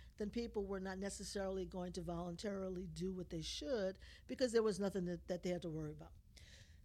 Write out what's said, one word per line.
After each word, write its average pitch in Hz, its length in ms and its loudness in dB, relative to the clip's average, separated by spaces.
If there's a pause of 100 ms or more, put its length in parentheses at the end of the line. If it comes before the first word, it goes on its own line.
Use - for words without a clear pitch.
(180)
then 214 120 0
people 226 340 0
were 196 160 0
not 190 180 -2
necessarily 190 680 0
going 180 280 -2
to 185 80 -4
voluntarily 180 920 -2
do 175 200 0
what 180 180 -4
they 170 100 -2
should 202 540 0 (320)
because 254 240 4
there 220 140 8
was 202 160 4
nothing 196 240 4
that, 175 240 -2
that 180 160 0
they 180 60 2
had 175 120 0
to 170 80 -2
worry 151 220 -2
about. 160 180 -12 (760)